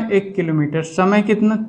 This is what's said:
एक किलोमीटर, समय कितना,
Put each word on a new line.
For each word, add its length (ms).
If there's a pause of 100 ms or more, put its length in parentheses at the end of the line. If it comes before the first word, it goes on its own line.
(120)
एक 220
किलोमीटर, 480
समय 400
कितना, 340 (120)